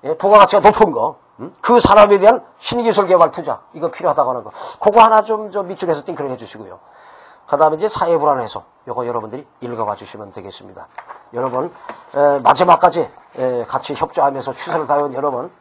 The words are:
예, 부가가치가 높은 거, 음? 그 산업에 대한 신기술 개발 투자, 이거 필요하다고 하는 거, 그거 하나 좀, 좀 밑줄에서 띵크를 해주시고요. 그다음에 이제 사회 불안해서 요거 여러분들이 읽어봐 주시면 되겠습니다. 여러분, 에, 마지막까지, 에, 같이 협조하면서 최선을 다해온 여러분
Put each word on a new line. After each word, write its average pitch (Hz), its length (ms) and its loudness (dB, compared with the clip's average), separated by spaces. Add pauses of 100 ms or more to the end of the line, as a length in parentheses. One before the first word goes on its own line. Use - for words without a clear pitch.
예, 156 140 -6
부가가치가 202 440 4
높은 208 300 4
거, 127 260 -4 (220)
음? 160 220 -16
그 240 180 2
산업에 208 400 6
대한 214 260 4 (140)
신기술 226 480 -2
개발 165 240 4
투자, 156 300 -10 (120)
이거 156 160 -8
필요하다고 151 400 -2
하는 123 140 -8
거, 101 80 -20 (280)
그거 214 220 4
하나 220 220 4
좀, 214 260 -6
좀 190 180 -8
밑줄에서 175 360 -6
띵크를 143 280 -10
해주시고요. 107 480 -16 (680)
그다음에 156 300 2
이제 165 100 -4
사회 170 300 -2
불안해서 131 460 -2 (240)
요거 120 180 -8
여러분들이 117 400 -8 (160)
읽어봐 113 340 -8
주시면 101 360 -20
되겠습니다. 95 560 -20 (460)
여러분, 127 400 -6 (420)
에, 143 240 2
마지막까지, 170 680 2 (280)
에, 127 280 -4
같이 135 280 -8
협조하면서 139 600 -4
최선을 160 340 -8
다해온 143 260 -2
여러분 139 480 -6